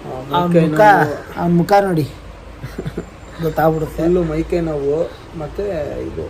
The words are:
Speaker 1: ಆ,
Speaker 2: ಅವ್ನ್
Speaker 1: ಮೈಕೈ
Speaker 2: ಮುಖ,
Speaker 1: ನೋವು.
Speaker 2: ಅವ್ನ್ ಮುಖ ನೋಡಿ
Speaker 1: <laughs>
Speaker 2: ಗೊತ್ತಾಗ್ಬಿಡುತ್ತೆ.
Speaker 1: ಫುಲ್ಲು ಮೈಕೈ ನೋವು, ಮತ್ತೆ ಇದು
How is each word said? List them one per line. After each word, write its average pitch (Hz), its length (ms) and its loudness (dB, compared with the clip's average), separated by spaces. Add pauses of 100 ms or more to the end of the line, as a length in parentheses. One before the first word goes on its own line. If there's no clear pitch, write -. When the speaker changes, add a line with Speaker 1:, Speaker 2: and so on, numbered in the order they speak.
Speaker 1:
ಆ, 131 400 -6
Speaker 2:
ಅವ್ನ್ 175 140 0
Speaker 1:
ಮೈಕೈ 160 120 6
Speaker 2:
ಮುಖ, 156 140 0
Speaker 1:
ನೋವು. 180 600 4
Speaker 2:
ಅವ್ನ್ 175 160 2
ಮುಖ 170 240 4
ನೋಡಿ 175 280 0 (640)
Speaker 1:
<laughs> - 680 -12
Speaker 2:
ಗೊತ್ತಾಗ್ಬಿಡುತ್ತೆ. 156 600 0
Speaker 1:
ಫುಲ್ಲು 175 200 4
ಮೈಕೈ 160 380 -2
ನೋವು, 156 500 -2 (280)
ಮತ್ತೆ 156 240 -8 (400)
ಇದು 80 280 -8